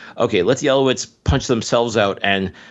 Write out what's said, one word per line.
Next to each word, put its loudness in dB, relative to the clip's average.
"Okay, 2
let 2
the -2
Alouettes 0
punch 0
themselves 0
out." 2
And 0